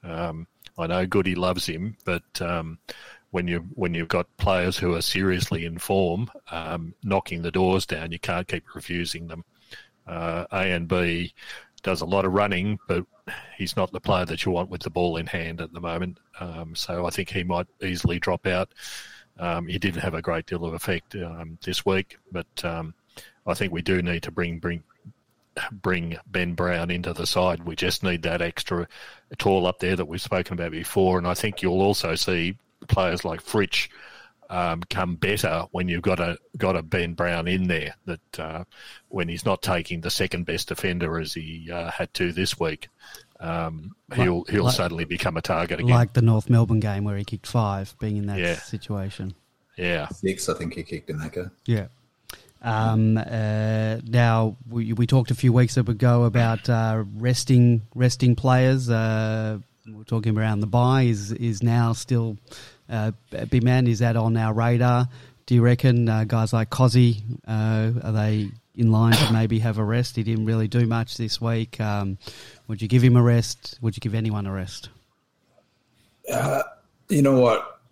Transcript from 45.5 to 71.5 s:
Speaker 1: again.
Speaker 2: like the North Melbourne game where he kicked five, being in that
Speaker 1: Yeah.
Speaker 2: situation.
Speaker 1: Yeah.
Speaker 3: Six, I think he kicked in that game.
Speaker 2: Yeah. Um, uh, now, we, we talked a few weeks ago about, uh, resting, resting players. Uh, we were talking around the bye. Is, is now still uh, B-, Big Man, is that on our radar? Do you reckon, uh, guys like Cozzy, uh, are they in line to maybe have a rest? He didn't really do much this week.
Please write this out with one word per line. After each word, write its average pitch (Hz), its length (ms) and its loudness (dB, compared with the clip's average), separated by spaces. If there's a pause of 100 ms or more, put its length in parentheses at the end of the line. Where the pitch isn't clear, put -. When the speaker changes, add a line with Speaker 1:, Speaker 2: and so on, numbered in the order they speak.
Speaker 1:
again. 123 160 4
Speaker 2:
like 117 180 4
the 127 80 4
North 113 280 4
Melbourne 113 320 4
game 101 240 -2
where 104 100 -4
he 101 80 -6
kicked - 240 -10
five, 98 520 -2
being 107 180 -2
in 101 100 -2
that 101 120 -4
Speaker 1:
Yeah. 87 180 0
Speaker 2:
situation. 95 760 -8 (440)
Speaker 1:
Yeah. 87 320 -2
Speaker 3:
Six, - 400 -4
I 82 40 2
think 82 220 -6
he 85 80 -8
kicked - 260 -10
in 76 100 -6
that 78 120 -8
game. 90 200 -8 (140)
Speaker 2:
Yeah. 107 220 -2 (720)
Um, 110 560 2
uh, 110 880 0
now, 113 520 4 (120)
we, 113 240 -2
we 117 140 2
talked 131 240 4
a 123 40 0
few 123 180 4
weeks 123 240 4
ago 120 480 4
about, 113 440 2
uh, 113 360 2 (100)
resting, 120 680 6 (120)
resting 123 400 4
players. 131 540 4
Uh, 110 720 0 (280)
we 113 60 -18
were 107 100 -18
talking 110 340 0
around 110 220 2
the 104 80 0
bye. 123 360 4
Is, 104 280 0
is 117 320 -2
now 117 300 4
still 113 440 -2 (540)
uh, 110 200 -2 (200)
B-, 113 140 -6
Big 117 180 2
Man, 127 240 6
is 113 120 2
that 117 180 4
on 113 200 2
our 110 160 0
radar? 120 540 4 (400)
Do 123 80 4
you 117 80 8
reckon, 120 460 6
uh, 110 160 4
guys 113 280 2
like 113 160 2
Cozzy, 120 520 6 (260)
uh, 110 440 2 (120)
are 104 80 -2
they 107 380 2 (260)
in 117 160 6
line 113 220 8
to 113 200 6
maybe 110 260 2
have 110 200 0
a 110 40 0
rest? 117 340 0
He 113 60 -2
didn't 110 220 0
really 110 220 0
do 120 180 2
much 113 320 -2
this 113 240 -4
week. 113 400 -2